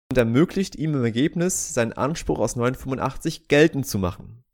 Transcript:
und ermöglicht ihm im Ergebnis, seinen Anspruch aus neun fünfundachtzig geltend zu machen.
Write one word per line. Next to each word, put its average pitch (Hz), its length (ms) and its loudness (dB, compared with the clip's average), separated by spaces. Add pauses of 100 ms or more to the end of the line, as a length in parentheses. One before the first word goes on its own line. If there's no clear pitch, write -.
(120)
und 127 60 2
ermöglicht 131 580 2
ihm 151 200 -2
im 127 80 0
Ergebnis, 156 680 -2
seinen 117 200 0
Anspruch - 460 -2
aus 110 160 0
neun 123 200 0
fünfundachtzig - 720 -6
geltend 147 400 4
zu 110 100 -4
machen. - 460 -6 (100)